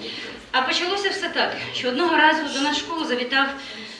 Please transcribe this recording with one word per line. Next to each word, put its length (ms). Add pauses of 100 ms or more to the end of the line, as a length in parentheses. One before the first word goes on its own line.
(520)
А 100
почалося 480
все 200
так, 260 (180)
що 160
одного 280
разу 240 (120)
до 80
нас 160
в 20
школу 260
завітав 420 (520)